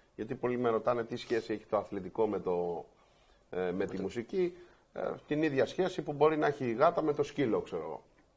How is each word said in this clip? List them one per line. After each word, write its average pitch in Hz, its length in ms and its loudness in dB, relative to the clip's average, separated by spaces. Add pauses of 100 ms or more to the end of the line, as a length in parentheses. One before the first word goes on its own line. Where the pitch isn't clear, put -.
(160)
Γιατί 131 180 -6
πολλοί 123 220 -2
με 123 120 2
ρωτάνε 113 360 2
τι 120 120 -8
σχέση 113 360 -2
έχει 104 140 -6
το 110 100 0
αθλητικό 98 500 0
με 101 140 0
το, 87 440 -2 (680)
ε, 90 200 -2
με 95 160 0
τη 92 140 -4
μουσική. 123 560 -2 (360)
Ε, - 80 -8 (260)
την 151 160 0
ίδια 135 240 4
σχέση 180 360 -2
που 147 100 -4
μπορεί 151 240 4
να 151 100 2
έχει 143 200 0
η 117 60 2
γάτα 160 300 4
με 151 100 2
το 147 100 0
σκύλο, 110 380 0
ξέρω 85 220 -6
εγώ. 78 200 -8 (340)